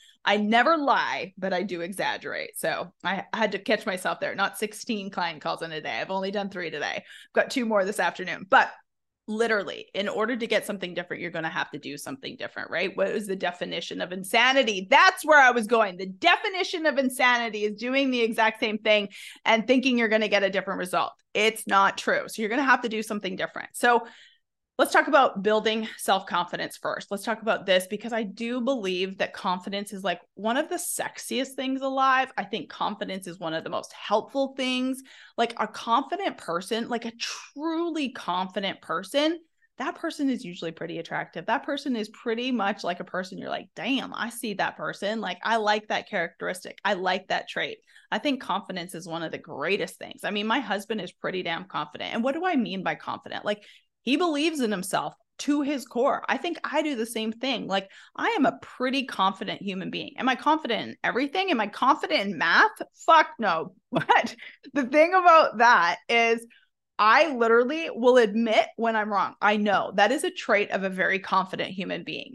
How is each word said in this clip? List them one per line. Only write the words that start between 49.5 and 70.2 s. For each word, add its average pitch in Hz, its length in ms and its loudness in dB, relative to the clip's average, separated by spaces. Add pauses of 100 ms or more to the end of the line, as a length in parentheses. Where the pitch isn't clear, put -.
things. - 240 -14
I 180 80 -4
mean, 208 160 -4
my 233 120 0
husband 208 420 -6
is 180 100 -10
pretty 180 320 -6
damn 170 220 -6
confident. - 500 -8
And 226 80 -2
what 269 100 -2
do 330 120 -6
I 359 100 0
mean 190 280 -2
by 160 120 -2
confident? - 500 -10
Like, 208 180 -4 (400)
he 269 140 0
believes 311 440 0
in 220 100 0
himself 165 420 -4 (240)
to 294 240 0
his 277 240 -4
core. 247 420 0
I 247 100 2
think 339 260 -4
I 302 180 0
do 302 140 -2
the 226 100 -2
same 220 260 -4
thing. 226 360 -4
Like, 196 200 -2 (280)
I 349 140 -2
am 440 180 4
a - 120 0
pretty 254 460 -4
confident 196 560 -2
human 185 300 -6
being. 170 260 -8
Am 247 100 -2
I 254 80 2
confident 240 540 0
in - 140 -14
everything? 277 480 -2
Am 247 80 2
I 208 80 -2
confident 269 540 2
in 196 180 -4
math? 202 320 6 (340)
Fuck 320 220 8 (100)
no. 165 440 0
<laughs> - 100 -20
But - 440 2 (380)
the 269 140 0
thing 311 260 6
about 330 460 8
that 208 380 6 (120)
is 233 340 4 (540)
I 233 300 8
literally 247 640 4
will 247 240 6
admit 226 480 4 (100)
when 226 200 0
I'm 214 160 0
wrong. 185 280 0
I 214 180 4
know 196 380 2
that 208 160 6
is 302 120 0